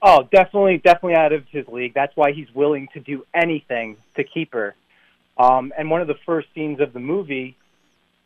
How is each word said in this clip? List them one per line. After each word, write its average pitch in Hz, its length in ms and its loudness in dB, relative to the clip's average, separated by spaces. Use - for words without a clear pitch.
Oh, 160 280 6
definitely, 190 480 2
definitely 175 360 2
out 156 180 4
of 139 160 -2
his 143 200 -10
league. 123 260 -8
That's 139 200 -2
why 147 180 2
he's 147 220 -14
willing 139 380 -2
to 147 80 -16
do 135 320 -12
anything 131 640 -4
to 135 80 -4
keep - 280 -10
her. 107 220 -6
Um, 127 400 2
and 156 120 -6
one 170 120 0
of 160 40 -4
the 147 100 -4
first 165 280 -4
scenes 151 260 -8
of 139 120 -2
the 123 80 -14
movie, 139 560 -8